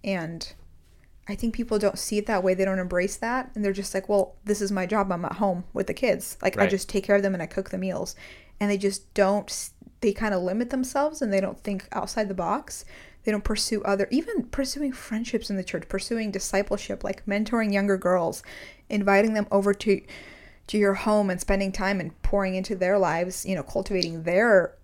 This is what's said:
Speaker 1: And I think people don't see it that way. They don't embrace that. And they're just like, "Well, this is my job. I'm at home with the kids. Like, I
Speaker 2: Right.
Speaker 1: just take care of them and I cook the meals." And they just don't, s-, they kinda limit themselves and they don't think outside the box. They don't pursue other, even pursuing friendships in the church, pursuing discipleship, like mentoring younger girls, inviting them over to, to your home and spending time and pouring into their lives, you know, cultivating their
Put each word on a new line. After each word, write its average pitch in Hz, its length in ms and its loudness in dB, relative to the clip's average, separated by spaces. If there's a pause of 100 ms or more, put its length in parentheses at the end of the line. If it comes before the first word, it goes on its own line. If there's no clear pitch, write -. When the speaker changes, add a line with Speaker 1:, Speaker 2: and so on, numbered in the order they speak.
Speaker 1:
And 170 500 -6 (760)
I 208 80 -6
think 226 180 -2
people 226 240 0
don't 202 200 2
see 208 200 -2
it 208 80 -4
that 196 160 0
way. 185 120 4
They 190 100 2
don't 190 160 0
embrace 180 380 -2
that. 247 360 -4
And 214 100 -4
they're 196 80 2
just 196 220 -6
like, 190 140 -4
"Well, 202 260 2 (100)
this 208 160 0
is 196 120 0
my 185 140 0
job. 196 260 0
I'm 170 120 -2
at - 100 -6
home 185 280 0 (100)
with 196 140 -2
the - 80 -4
kids. - 480 0
Like, 190 140 0
I 202 60 4
Speaker 2:
Right. 190 80 4
Speaker 1:
just 190 180 -2
take 196 160 -2
care 202 100 4
of 202 80 6
them 196 120 0
and 175 80 -4
I 156 40 -4
cook - 240 -6
the 190 80 -6
meals." 185 380 -4 (420)
And 208 100 2
they 202 100 4
just 196 360 -2
don't, 202 340 4
s-, - 220 -8 (300)
they 208 120 4
kinda 208 260 0
limit 196 320 -2
themselves 277 520 0
and 214 100 0
they 196 80 4
don't - 220 -4
think 196 300 -6
outside 208 360 -2
the 190 60 -4
box. 185 500 -4 (400)
They 220 80 0
don't 208 120 -2
pursue 208 380 0
other, 196 280 2
even 311 340 0
pursuing 277 480 -2
friendships 226 580 -4
in 202 60 -2
the 185 80 -2
church, - 240 -6
pursuing 214 420 -4
discipleship, 196 760 -2
like 196 220 -6
mentoring 214 460 0
younger 196 260 2
girls, 180 440 0 (460)
inviting 208 460 4
them 208 180 0
over 196 220 4
to, - 260 2 (680)
to 214 100 0
your 196 160 6
home 208 360 2
and 185 100 -2
spending 196 300 0
time 190 300 0
and 165 220 -8
pouring 190 320 2
into 185 200 -2
their 185 240 4
lives, 175 480 0
you 190 80 0
know, 151 80 -2
cultivating 175 600 -2
their 185 600 6